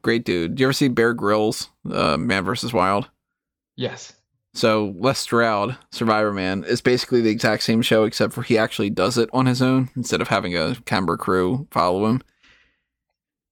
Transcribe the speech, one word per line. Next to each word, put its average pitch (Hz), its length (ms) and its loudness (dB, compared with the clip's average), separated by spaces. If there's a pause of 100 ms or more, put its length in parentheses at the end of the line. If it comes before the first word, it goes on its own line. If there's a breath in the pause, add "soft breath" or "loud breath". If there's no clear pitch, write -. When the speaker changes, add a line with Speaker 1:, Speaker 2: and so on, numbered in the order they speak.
Speaker 1:
great 117 240 0
dude. 87 300 0
Do - 80 0
you 131 60 4
ever 139 40 0
see 139 160 2
Bear 117 240 2
Grylls, 107 560 0 (240)
uh, 78 240 0
Man 92 280 -2
versus 117 280 -4
Wild? 98 380 0 (680)
Speaker 2:
Yes. - 380 -10 (380)
Speaker 1:
So 107 460 0
Les 127 200 0
Stroud, 113 580 0 (160)
Survivor 107 400 0
Man, 95 320 -4
is 120 160 -2
basically 127 400 2
the 110 100 4
exact 110 320 0
same 113 200 2
show, 110 220 2
except - 280 -2
for 120 100 -8
he 120 160 2
actually 110 320 0
does 104 280 0
it 117 140 0
on 131 140 2
his 127 160 0
own 131 320 2
instead 113 260 -4
of - 80 -4
having 90 280 -2
a 87 180 -2 (120)
camera 95 300 -2
crew 92 540 0
follow 92 360 0
him. 123 140 0 (1300 soft breath)